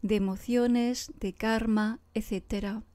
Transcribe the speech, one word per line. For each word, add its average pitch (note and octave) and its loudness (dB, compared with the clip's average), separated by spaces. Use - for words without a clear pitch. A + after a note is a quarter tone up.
de G#3+ 0
emociones, A#3+ 2
de F#3 -4
karma, A3 0
etcétera. G#3 -4